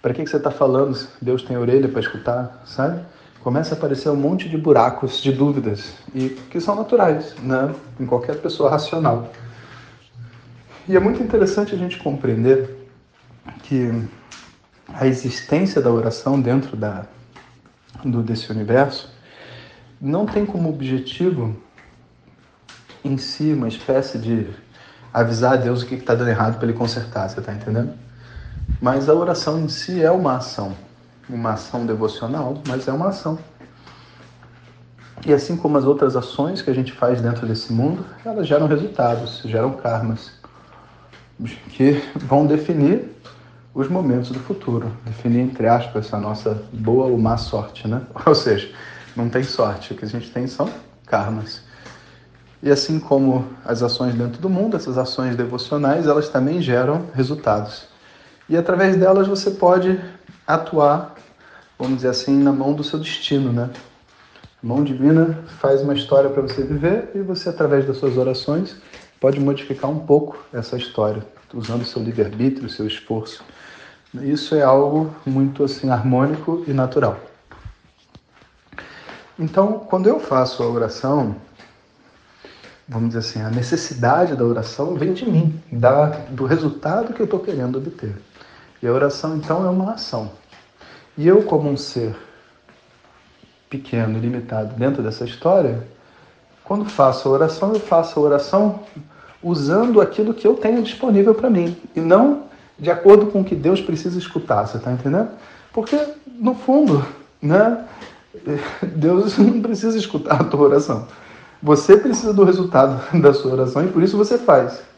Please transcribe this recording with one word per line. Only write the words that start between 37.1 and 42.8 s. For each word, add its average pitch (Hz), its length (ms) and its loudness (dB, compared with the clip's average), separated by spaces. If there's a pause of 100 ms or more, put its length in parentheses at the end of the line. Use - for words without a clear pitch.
dentro 117 260 -4
desse 113 240 -6
mundo, 147 340 -2 (200)
elas 208 200 -4
geram 147 220 2
resultados, 120 800 -2
geram 113 260 0
karmas, 113 600 -6 (1400)
que 143 340 2 (120)
vão 139 300 2
definir 156 640 2 (640)